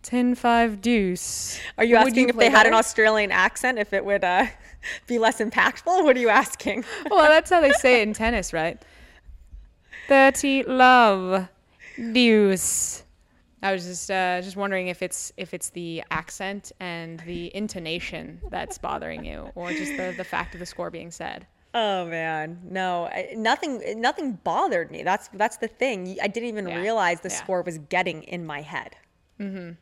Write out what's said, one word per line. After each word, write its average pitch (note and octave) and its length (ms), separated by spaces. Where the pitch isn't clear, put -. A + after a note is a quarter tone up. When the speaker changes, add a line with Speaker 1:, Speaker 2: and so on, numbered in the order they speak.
Speaker 1:
ten B3 320
five A#3 440
deuce," G3 800
Speaker 2:
Are A3+ 60
you A#3 120
Speaker 1:
would A3 120
Speaker 2:
asking B3 160
Speaker 1:
you A#3+ 60
Speaker 2:
if A#3 60
Speaker 1:
play A3+ 100
Speaker 2:
they A3+ 60
had G#3+ 160
an A3 40
Speaker 1:
better? A3+ 80
Speaker 2:
Australian G#3+ 520
accent, G#3+ 480
if G#3 140
it G3 120
would, G3 180
uh, F3+ 220
<laughs> - 300
be A#3+ 120
less A3 200
impactful? D4 640
What C4+ 120
are B3+ 60
you A#3 80
asking? A3 560
<laughs> D4+ 120
Speaker 1:
Well, D#4+ 180
that's D#4+ 220
how F4 120
they C#4 120
say B3 280
it G#3 60
in G#3+ 60
tennis, A3+ 400
right? E3 280
"Thirty C4+ 560
love, G#3+ 840
deuce." G#3+ 920
I G3 120
was F3+ 120
just, F3+ 240
uh, F3+ 320
just F#3 140
wondering G3 320
if F3+ 140
it's, - 340
if F#3 180
it's - 180
the E3 300
accent G3 680
and E3+ 460
the E3+ 280
intonation E3+ 840
that's - 280
bothering D#2+ 480
you, D#2 280
or F3 180
just D4 260
the, A3+ 180
the F#3 80
fact F3 320
of E3+ 60
the F3+ 40
score E3+ 240
being E3+ 220
said. - 340
Speaker 2:
Oh, G3+ 320
man. D#3+ 580
No, F3+ 440
I, F#3 280
nothing, A3+ 640
nothing B3+ 460
bothered F#3+ 460
me. D#3+ 120
That's, F#3+ 300
that's G#3 240
the A3+ 100
thing. F#3+ 560
I G#3 60
didn't A#3 180
even G#3 220
Speaker 1:
Yeah. E3+ 100
Speaker 2:
realize F#3 400
the F#3+ 80
Speaker 1:
Yeah. - 80
Speaker 2:
score F#3 260
was E3 180
getting F3+ 340
in F3 220
my D3 160
head. D3+ 340
Speaker 1:
Mm-hmm. F#3+ 300